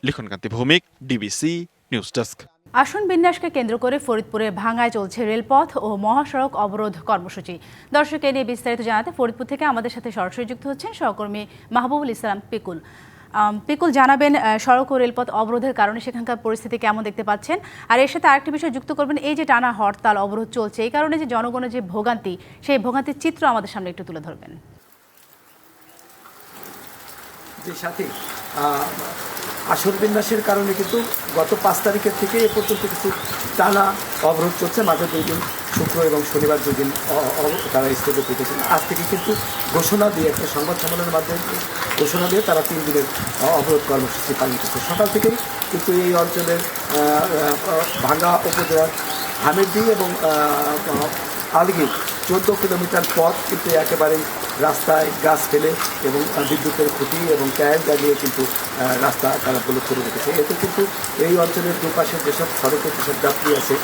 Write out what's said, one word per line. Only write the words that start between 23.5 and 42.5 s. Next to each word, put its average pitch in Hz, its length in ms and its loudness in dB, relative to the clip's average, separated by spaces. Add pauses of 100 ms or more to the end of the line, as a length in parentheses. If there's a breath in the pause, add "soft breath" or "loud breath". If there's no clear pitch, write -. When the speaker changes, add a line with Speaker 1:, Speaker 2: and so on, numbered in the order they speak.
Speaker 2:
সামনে 190 160 -8
একটু 185 140 -12
তুলে 165 160 -10
ধরবেন। 151 320 -16 (3250)
Speaker 3:
জি, 175 60 -8 (100)
সাথী, 175 220 -6
আহ, - 800 -2 (840)
আসন 170 220 2 (100)
বিন্যাসের 214 400 2
কারণে 202 320 2
কিন্তু 196 300 0 (320)
গত 160 280 2
পাঁচ 190 200 4
তারিখের 208 360 2
থেকে 214 180 0
এ 226 180 6
পর্যন্ত 214 260 0
কিছু 190 300 -2 (460)
টানা 196 360 4 (300)
অবরোধ 165 360 4
চলছে, 185 220 0
মাঝে 170 300 2
দুই 160 160 -2
দিন 165 120 -2 (360)
শুক্র - 260 0
এবং 151 200 4 (120)
শনিবার 147 320 4
দুই 143 120 2
দিন 139 140 0 (180)
অ-, 151 280 2
অ-, 147 240 0 (120)
তারা 131 160 4
স্থগিত 135 400 0
রেখেছেন। 127 300 -2 (100)
আজ 180 200 4
থেকে 170 200 -2
কিন্তু 208 260 0 (380)
ঘোষণা 202 360 4
দিয়ে, 160 200 0
একটা - 240 -2
সংবাদ 156 240 -2
সম্মেলনের 170 360 -2
মাধ্যমে 165 260 -2 (600)
ঘোষণা 175 280 2
দিয়ে 190 140 4
তারা 160 200 2